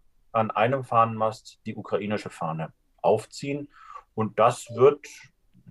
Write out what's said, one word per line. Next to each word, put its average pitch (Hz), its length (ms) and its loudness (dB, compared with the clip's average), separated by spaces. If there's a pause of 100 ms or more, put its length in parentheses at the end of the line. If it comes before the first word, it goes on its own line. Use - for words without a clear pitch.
(300)
an 110 200 0
einem 127 340 0
Fahnenmast 113 800 0
die 110 120 -10
ukrainische 101 520 -4
Fahne 80 460 -8 (260)
aufziehen. 139 680 -2 (460)
Und 107 240 -2
das 120 360 4
wird, 139 320 4 (640)